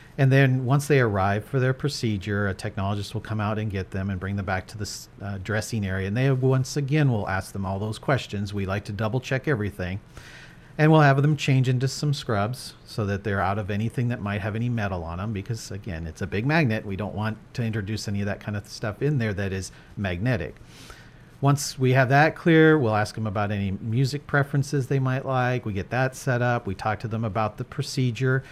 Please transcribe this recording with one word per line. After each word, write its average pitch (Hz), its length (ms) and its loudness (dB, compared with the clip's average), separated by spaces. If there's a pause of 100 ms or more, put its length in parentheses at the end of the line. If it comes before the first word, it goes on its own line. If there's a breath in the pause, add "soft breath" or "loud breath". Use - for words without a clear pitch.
(180 loud breath)
And 135 120 4
then 131 360 4
once 139 220 2
they 143 120 6
arrive 101 460 2
for 135 160 0
their 127 120 2
procedure, 104 760 -2
a 95 40 -2
technologist 101 600 -4
will 110 80 -4
come 110 180 -6
out 107 180 0
and 107 140 -2
get 95 200 -4
them 95 180 -2
and 92 100 -2
bring 95 160 -4
them 98 100 -2
back 92 220 -2
to - 100 -16
the 104 60 -6
s-, - 240 -10 (140)
uh, 101 160 -8
dressing 104 480 -2
area. 95 240 -2
And 101 80 -2
they 135 140 2
once 131 440 2
again 143 340 2
will 107 200 0
ask 95 240 -4
them 98 120 -4
all 98 140 -4
those 107 180 -4
questions. 104 560 -2
We 98 120 -2
like 98 200 -2
to - 60 -10
double 110 300 -2
check - 260 -4
everything. 101 540 -4 (760 loud breath)
And 156 140 6
we'll 156 100 8
have 139 200 6
them 151 140 4
change 131 340 2
into 127 180 2
some 147 260 0
scrubs 113 600 -2 (120)
so 110 200 -4
that 98 180 -2
they're 98 180 0
out 98 180 0
of 98 100 -6
anything 113 380 -2
that 120 140 -2
might 101 200 -2
have 104 140 -4
any 117 140 -2
metal 101 340 -2
on 85 160 -6
'em, 107 140 -4
because, 104 360 -8
again, 95 380 -8
it's 80 140 -10
a 95 60 -6
big 101 180 -4
magnet. 139 400 2
We 98 100 -6
don't 101 180 -6
want 110 240 -4 (160)
to 123 100 -4
introduce 107 440 -4
any 101 140 -4
of 101 40 -2
that 101 140 -4
kind 104 180 -8
of 101 100 -8
stuff - 340 -8
in 143 160 2
there 110 160 0
that 95 180 -4
is 95 200 -6 (260 loud breath)
magnetic. 92 580 -2 (840 loud breath)
Once 143 380 0
we 131 140 4
have 127 180 6
that 147 260 6
clear, 160 440 6
we'll 110 160 4
ask 107 220 0
'em 110 100 -2
about 104 240 0
any 101 300 0
music 127 440 0
preferences 143 640 0
they 139 100 0
might 131 280 0
like. 127 400 0
We 107 80 -4
get 95 160 -4
that 127 260 0
set 120 260 0
up. 120 240 0
We 95 80 -4
talk 107 280 -2
to 117 60 -8
them 110 180 -2
about 107 320 -2
the 123 80 -8
procedure. 131 760 0 (100)